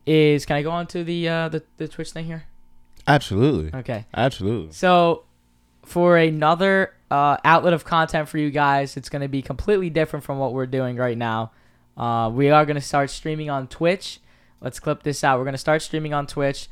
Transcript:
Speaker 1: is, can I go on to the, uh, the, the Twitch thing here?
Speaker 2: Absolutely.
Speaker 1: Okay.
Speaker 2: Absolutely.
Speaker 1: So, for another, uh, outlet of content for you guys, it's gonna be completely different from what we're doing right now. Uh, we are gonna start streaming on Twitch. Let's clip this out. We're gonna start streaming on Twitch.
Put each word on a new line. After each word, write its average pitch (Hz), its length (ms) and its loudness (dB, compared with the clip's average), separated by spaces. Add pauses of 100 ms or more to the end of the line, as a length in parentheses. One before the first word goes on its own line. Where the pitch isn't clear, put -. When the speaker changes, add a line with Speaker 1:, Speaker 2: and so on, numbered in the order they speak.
Speaker 1:
is, 151 400 4
can 156 100 -2
I 147 60 -2
go 156 100 -4
on 170 160 -6
to 175 160 -8
the, 170 240 -4
uh, 165 220 -2
the, 156 140 -6 (120)
the 156 140 -8
Twitch - 220 -12
thing 165 120 -10
here? 165 220 -10 (600)
Speaker 2:
Absolutely. 117 720 2
Speaker 1:
Okay. 113 360 -8
Speaker 2:
Absolutely. 101 580 -2
Speaker 1:
So, 175 520 2 (600)
for 175 320 4
another, 165 800 2 (160)
uh, 143 340 2
outlet 160 300 6
of 156 100 -2
content 160 460 0
for 160 80 -6
you 151 120 0
guys, 139 460 0
it's 139 140 -12
gonna 143 180 -6
be 135 140 -4
completely 185 480 -2
different 156 340 -2
from 139 160 -6
what 131 140 -2
we're 131 140 -2
doing 127 280 -2
right 120 220 -2
now. 113 340 -4 (460)
Uh, 117 360 -2
we 139 160 2
are 151 160 6
gonna 147 140 -4
start 139 300 -2
streaming 156 400 -8
on 135 180 -6
Twitch. - 540 -4 (420)
Let's - 160 -8
clip 151 220 -4
this 143 220 -6
out. 135 160 4
We're 131 60 -2
gonna 135 120 -6
start 156 240 0
streaming 156 320 -6
on 143 140 -2
Twitch. 139 440 -4